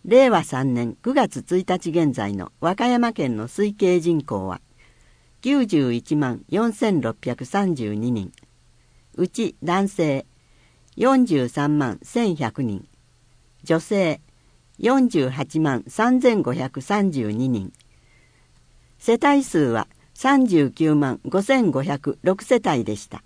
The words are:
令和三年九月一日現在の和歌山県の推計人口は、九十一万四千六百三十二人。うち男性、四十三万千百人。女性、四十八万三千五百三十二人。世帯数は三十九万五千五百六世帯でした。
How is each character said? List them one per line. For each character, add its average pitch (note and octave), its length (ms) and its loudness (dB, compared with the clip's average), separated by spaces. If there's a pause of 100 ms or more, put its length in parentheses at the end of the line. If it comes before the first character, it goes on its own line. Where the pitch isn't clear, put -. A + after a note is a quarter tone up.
令 B3 240 6
和 F#3 160 2
三 C3 300 -2
年 A#2+ 220 -4
九 B3+ 180 -4
月 G#3 260 0
一 F3+ 260 -2
日 F3+ 220 -2
現 D3+ 260 2
在 G2+ 200 -4
の F#2+ 260 -8
和 E3 120 0
歌 A#3 160 -2
山 A#3+ 260 0
県 B2 240 -4
の A2+ 100 -8
推 G#3 260 -2
計 F3+ 260 2
人 E3 200 0
口 G2+ 260 -6
は、 F#2 140 -8 (800)
九 C4+ 240 0
十 C#3+ 300 0
一 A#2+ 200 -4
万 C3 360 -2
四 G#3+ 240 0
千 G3 260 0
六 A2+ 180 -4
百 B2 280 -8
三 G3 280 -2
十 G#2+ 200 -4
二 A2+ 160 -4
人。 G#2 200 -4 (840)
う F3+ 120 -2
ち G#3+ 380 -6
男 F#3+ 240 0
性、 D3+ 380 -2 (680)
四 B3+ 280 4
十 C#3 240 0
三 D3 300 0
万 B2 240 -2
千 G#3+ 340 -2
百 C#3 260 -4
人。 G#2 240 -6 (760)
女 E3 160 0
性、 F#3 400 -2 (580)
四 B3+ 300 2
十 C3 220 0
八 C3 280 -6
万 C#3 300 0
三 B3 320 0
千 A3+ 220 4
五 B2 100 -2
百 C3 300 -6
三 G3+ 280 0
十 A#2+ 200 -2
二 B2 180 -2
人。 G2+ 240 -4 (1300)
世 A3+ 160 2
帯 C#4+ 280 4
数 F#3 160 -2
は A#2 300 0 (340)
三 C4+ 220 4
十 D#3+ 260 4
九 D#3 240 2
万 C#3+ 300 0
五 F3 160 0
千 A#3 300 2
五 C3 120 -2
百 C#3+ 400 -4
六 F#3 200 0
世 B3 140 2
帯 C#3 280 0
で G#2 100 -4
し - 120 -12
た。 - 200 -18